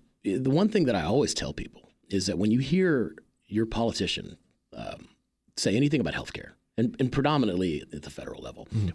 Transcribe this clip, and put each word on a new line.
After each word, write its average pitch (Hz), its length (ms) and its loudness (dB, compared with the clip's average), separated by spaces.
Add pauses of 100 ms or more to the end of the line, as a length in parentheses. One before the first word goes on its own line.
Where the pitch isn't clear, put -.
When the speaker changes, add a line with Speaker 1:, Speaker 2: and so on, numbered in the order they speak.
(220)
Speaker 1:
The 131 280 0
one 180 180 6
thing 202 180 2
that 107 80 2
I 87 80 0
always 110 320 2
tell 73 180 -4
people - 380 -12 (180)
is 95 180 0
that 87 120 -2
when 104 120 2
you 123 100 4
hear 143 540 2 (320)
your 110 200 0
politician, 110 720 -2 (340)
um, - 360 -12 (480)
say 101 200 2
anything 143 240 2
about 90 140 -2
healthcare, - 380 -10 (240)
and, 113 220 0
and 127 140 0
predominantly 104 800 2
at 71 100 -10
the - 80 -12
federal - 320 -12
level, - 320 -14
Speaker 2:
Mm-hmm. 104 200 0